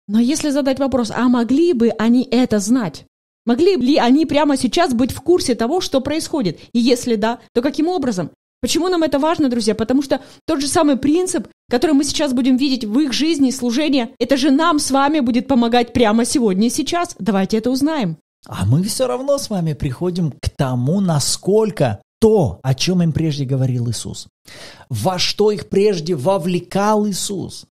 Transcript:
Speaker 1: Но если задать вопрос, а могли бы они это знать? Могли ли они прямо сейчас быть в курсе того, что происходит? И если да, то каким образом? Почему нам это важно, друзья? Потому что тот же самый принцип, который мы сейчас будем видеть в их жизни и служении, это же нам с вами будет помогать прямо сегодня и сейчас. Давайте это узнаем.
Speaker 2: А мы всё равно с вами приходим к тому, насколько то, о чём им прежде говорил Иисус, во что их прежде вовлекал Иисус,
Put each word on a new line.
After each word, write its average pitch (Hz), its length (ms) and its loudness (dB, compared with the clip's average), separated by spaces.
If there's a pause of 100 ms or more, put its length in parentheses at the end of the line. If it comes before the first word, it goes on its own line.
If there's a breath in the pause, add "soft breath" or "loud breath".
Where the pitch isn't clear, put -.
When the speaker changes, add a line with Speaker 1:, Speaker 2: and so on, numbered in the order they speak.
Speaker 1:
Но 208 120 0
если 294 320 0
задать 269 260 0
вопрос, 262 320 -2
а 247 200 -2
могли 254 440 2
бы 233 240 2
они 233 320 2
это 233 300 2
знать? 214 460 -2 (400)
Могли 320 320 2
ли 254 200 2
они 262 280 4
прямо 285 320 2
сейчас 302 360 0
быть 240 180 0
в - 100 -12
курсе 339 340 2
того, 247 260 -2
что - 200 -2
происходит? 285 580 -4 (140 loud breath)
И 233 60 2
если 240 360 0
да, 220 240 -2 (140 soft breath)
то 240 80 0
каким 285 260 -2
образом? 247 420 -4 (320)
Почему 330 280 -2
нам 359 120 0
это 294 160 0
важно, 311 320 0
друзья? 226 240 -2
Потому 254 300 0
что 269 160 2 (260 loud breath)
тот 311 160 -2
же 285 60 -2
самый 294 300 2
принцип, 330 500 0 (220)
который 302 240 2
мы 277 100 4
сейчас 285 300 -2
будем 254 240 2
видеть 262 260 0
в 214 160 0
их 285 140 0
жизни 277 360 2
и - 40 -4
служении, 247 560 0 (100)
это 254 180 2
же 269 140 2
нам 320 260 2
с 277 140 -2
вами 277 300 2
будет 254 260 0
помогать 240 460 2
прямо 233 320 2
сегодня 220 420 0
и - 20 2
сейчас. 339 480 -4
Давайте 196 400 -2
это 233 140 0
узнаем. 262 460 -2 (280)
Speaker 2:
А 92 200 -6
мы 135 180 2
всё 254 240 -2
равно 262 300 -2
с - 120 -8
вами 170 240 -2
приходим 170 580 -4
к - 180 -6
тому, 131 500 -2
насколько 180 1040 0 (180)
то, 190 420 4
о 131 140 0
чём 180 260 0
им 165 120 0
прежде 147 320 -2
говорил 127 440 -2
Иисус, - 380 -8 (600 loud breath)
во 139 280 -2
что - 340 0
их - 180 -6
прежде 185 460 0
вовлекал 190 920 0
Иисус, - 640 -8